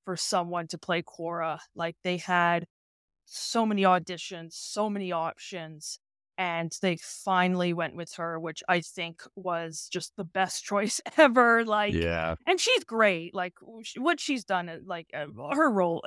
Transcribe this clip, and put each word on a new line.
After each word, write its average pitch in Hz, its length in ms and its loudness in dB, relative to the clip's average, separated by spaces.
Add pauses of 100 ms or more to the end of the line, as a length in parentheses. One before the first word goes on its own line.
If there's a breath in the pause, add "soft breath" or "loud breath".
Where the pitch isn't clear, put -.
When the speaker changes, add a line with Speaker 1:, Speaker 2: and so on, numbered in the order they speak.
Speaker 1:
for 185 120 -6
someone 175 520 -2
to 170 100 -10
play 170 240 -2
Korra. 165 580 -6 (140)
Like, 170 300 -4
they 180 140 0
had 175 480 2 (600)
so - 400 -2
many 208 160 2
auditions, 175 720 2
so - 360 -2
many 196 220 -4
options, 160 880 -8 (400)
and 170 340 -2 (100)
they 180 180 2
finally 180 720 2
went 165 240 -2
with 170 180 -10
her, 170 260 -4
which 165 280 -8
I 175 120 4
think 170 420 -10 (140)
was 170 560 -6
just 185 240 -6
the 196 80 -6
best 185 400 -2
<laughs> - 60 -8
choice 208 300 0 (160)
ever. 233 480 8
Like, 208 300 0
Speaker 2:
Yeah. 82 420 0 (100)
Speaker 1:
and 359 140 2
she's 494 240 2
great. 185 500 2
Like, 180 260 -4
w-, 226 240 -18
sh-, - 140 -12
what 294 220 2
she's 262 240 -2
done, 180 240 -2
uh, 165 160 -12
like, 170 300 -10
uh, 147 120 -6 (260)
her 294 180 6
role, 180 360 4